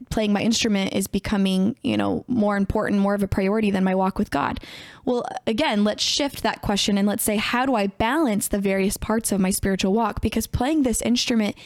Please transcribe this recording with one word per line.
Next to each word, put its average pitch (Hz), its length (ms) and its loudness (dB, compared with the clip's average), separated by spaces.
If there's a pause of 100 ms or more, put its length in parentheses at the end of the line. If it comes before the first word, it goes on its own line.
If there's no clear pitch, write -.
(100)
playing 214 220 0
my 202 80 2
instrument 208 540 0
is 196 120 0
becoming, 196 760 0
you 214 140 0
know, 202 300 -2
more 208 300 0
important, 202 440 0
more 202 140 2
of 202 80 -2
a 190 60 0
priority 208 420 0
than 190 140 2
my 185 100 2
walk 190 240 0
with 202 120 -2
God?" - 280 -2 (460)
Well, 247 200 0 (220)
again, 220 380 2
let's 214 180 0
shift - 400 -2
that - 200 -2
question 202 360 0
and 202 80 2
let's 202 160 0
say, 208 140 0
"How 247 300 0
do 269 80 2
I 202 140 2
balance 226 600 0
the 208 100 -2
various 196 380 0
parts - 340 -2
of 202 100 2
my 190 100 2
spiritual 190 420 0
walk?" 220 300 0
Because 226 240 -2
playing 294 360 0
this 226 200 0
instrument 220 520 0 (120)